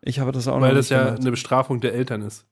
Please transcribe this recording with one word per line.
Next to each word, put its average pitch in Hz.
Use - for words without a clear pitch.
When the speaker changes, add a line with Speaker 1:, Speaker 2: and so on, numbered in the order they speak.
Speaker 1:
Ich 127
habe 131
das 123
auch 135
Speaker 2:
Weil 131
Speaker 1:
noch 135
Speaker 2:
das 131
Speaker 1:
nicht -
Speaker 2:
ja 131
Speaker 1:
gemacht. 120
Speaker 2:
eine 131
Bestrafung 127
der 113
Eltern 120
ist. -